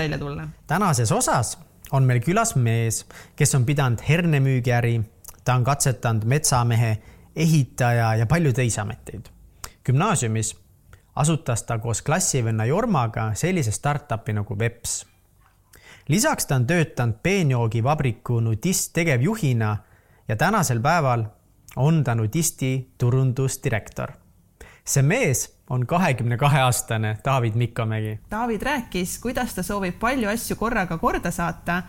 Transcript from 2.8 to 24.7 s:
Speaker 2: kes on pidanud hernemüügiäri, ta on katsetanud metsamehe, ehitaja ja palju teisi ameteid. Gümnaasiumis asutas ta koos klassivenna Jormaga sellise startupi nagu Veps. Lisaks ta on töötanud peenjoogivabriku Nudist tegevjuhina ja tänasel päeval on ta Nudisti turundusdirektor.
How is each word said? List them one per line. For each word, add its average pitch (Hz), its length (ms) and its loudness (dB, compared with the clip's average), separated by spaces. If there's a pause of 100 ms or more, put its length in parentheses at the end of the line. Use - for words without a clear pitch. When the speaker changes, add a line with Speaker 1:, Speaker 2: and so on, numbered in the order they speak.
Speaker 2:
kes 147 160 4
on 127 100 4
pidanud 135 440 0
hernemüügiäri, 127 880 2 (480)
ta 127 80 4
on 123 80 2
katsetanud 113 640 0
metsamehe, 120 680 2 (380)
ehitaja 123 840 2
ja 117 80 2
palju 156 260 2
teisi 117 300 0
ameteid. - 480 -12 (560)
Gümnaasiumis 123 680 0 (600)
asutas 147 460 0
ta 117 180 -4
koos 117 240 -4
klassivenna 113 640 0
Jormaga 135 640 0
sellise 156 400 0
startupi 139 640 -4
nagu 101 220 -6
Veps. - 400 -4 (1080)
Lisaks 233 380 2
ta 143 100 -2
on 120 120 2
töötanud 143 560 0
peenjoogivabriku 127 1160 0
Nudist 113 540 -2
tegevjuhina 135 760 0 (560)
ja 110 80 -2
tänasel 151 440 2
päeval 131 440 2 (520)
on 147 280 2
ta 120 120 0
Nudisti 131 840 -2
turundusdirektor. 127 1120 0 (760)